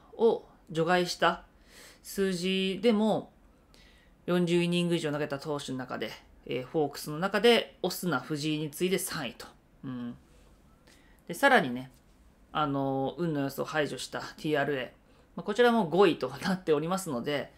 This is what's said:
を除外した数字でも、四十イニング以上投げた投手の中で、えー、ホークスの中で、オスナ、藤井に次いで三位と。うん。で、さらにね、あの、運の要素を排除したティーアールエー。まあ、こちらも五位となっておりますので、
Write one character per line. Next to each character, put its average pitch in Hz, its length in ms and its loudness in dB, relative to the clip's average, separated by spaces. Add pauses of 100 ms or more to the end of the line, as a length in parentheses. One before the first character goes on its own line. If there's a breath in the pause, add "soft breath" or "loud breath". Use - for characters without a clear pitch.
(180)
を 220 280 2 (240)
除 160 140 0
外 180 220 2
し 170 100 -6
た 180 280 0 (580 loud breath)
数 190 320 -2
字 190 480 -2
で 233 100 6
も、 208 400 0 (960 soft breath)
四 180 180 2
十 175 200 2
イ 175 40 0
ニ 175 140 2
ン 175 60 0
グ 170 80 2
以 160 40 -2
上 147 120 -2
投 147 60 -2
げ 147 100 -2
た 139 100 -6
投 147 200 -4
手 139 140 -8
の 131 60 -4
中 127 180 -8
で、 113 140 -6 (340)
え 135 160 -4
ー、 123 60 -8
ホ 151 220 0
ー - 20 -12
ク - 100 -12
ス 151 100 -10
の 151 80 -6
中 196 220 -2
で、 233 400 4
オ 180 100 -2
ス - 160 -6
ナ、 143 140 0
藤 151 360 -2
井 - 20 -4
に 156 120 -4
次 175 180 -2
い - 20 -4
で 185 80 2
三 160 320 -6
位 - 20 -10
と。 - 140 -18 (380)
う 139 40 -10
ん。 123 260 -8 (1120 soft breath)
で、 - 60 -10
さ 277 160 4
ら 247 120 8
に 139 100 0
ね、 127 200 -8 (640)
あ 151 140 0
の、 135 500 0
運 170 160 -2
の 143 80 -2
要 139 80 -2
素 143 140 -6
を - 20 -6
排 151 240 -2
除 - 80 -8
し - 120 -10
た 123 120 -8
テ - 280 -8
ィ 151 40 0
ー 147 80 2
ア 139 40 0
ー - 20 -2
ル 143 100 -2
エ - 20 -4
ー。 123 60 -4 (520 soft breath)
ま 185 40 -8
あ、 - 20 -8
こ 208 120 -4
ち 240 80 4
ら 240 100 6
も 220 140 2
五 175 200 6
位 151 120 4
と 127 100 -4 (140)
な 185 120 0
っ 180 100 -6
て 160 100 4
お 143 60 4
り 160 60 -2
ま 185 120 -2
す 185 100 -8
の 120 140 -4
で、 135 360 -4